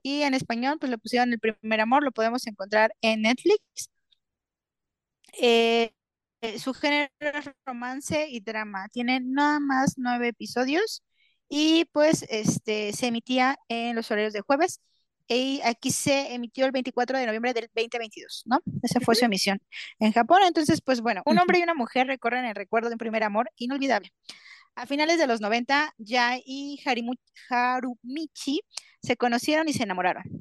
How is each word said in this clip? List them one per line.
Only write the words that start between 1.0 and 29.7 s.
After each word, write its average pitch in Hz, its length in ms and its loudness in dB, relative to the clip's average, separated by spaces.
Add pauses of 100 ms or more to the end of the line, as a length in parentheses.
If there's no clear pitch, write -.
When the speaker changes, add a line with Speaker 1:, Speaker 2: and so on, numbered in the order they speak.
Speaker 1:
El 226 80 -4
Primer 220 420 -2
Amor, 254 200 4
lo 269 100 0
podemos 226 340 -2
encontrar 214 560 0
en 220 200 2
Netflix. 254 360 4 (1800)
Eh, 233 540 4 (480)
eh, 226 200 -8
su 262 120 -4
género 294 460 0
es 285 320 -8 (160)
romance 262 640 -6
y 240 100 -8
drama. 208 500 -8
Tiene 247 300 0
nada 285 400 2
más 277 380 2
nueve 240 300 -2
episodios 262 760 -2 (460)
y, 320 440 4
pues, 302 380 2
este, 214 640 -2
se 254 140 -2
emitía 254 500 0 (100)
en 233 260 -4
los 226 160 -4
horarios 214 220 0
de 208 80 -6
jueves. 285 400 0 (480)
Y 269 360 0
aquí 233 260 -2
se 277 420 0
emitió 240 320 -4
el 262 80 0
veinticuatro 254 460 -2
de 254 80 -2
noviembre 226 260 -2
del 233 220 -4
veinte 233 240 -4
veintidós, 214 480 -12
¿no? 262 140 2 (220)
Esa 240 180 0
fue 233 140 4
su 226 60 4
Speaker 2:
Ujú. 247 60 6
Speaker 1:
emisión 196 340 0 (380)
en 220 140 4
Japón. 240 340 6
Entonces, 320 340 2
pues 247 220 0
bueno, 220 240 -2
un 311 80 4
Speaker 2:
Ujú. 349 80 6
Speaker 1:
hombre 359 160 4
y 349 40 4
una 339 120 0
mujer 254 320 0
recorren 254 400 -2
el 214 80 -6
recuerdo 226 340 -2
de 233 60 -4
un 226 40 -10
primer 220 260 -2
amor 214 320 0
inolvidable. 247 540 -2 (680)
A 240 100 -10
finales 302 340 2
de 285 80 4
los 233 120 0
noventa, 247 540 0 (100)
Jai 247 400 0
y 277 400 -10
Harimu-, 240 320 -2 (320)
Harumichi 254 1120 -4 (400)
se - 160 -2
conocieron 302 520 0
y 285 40 0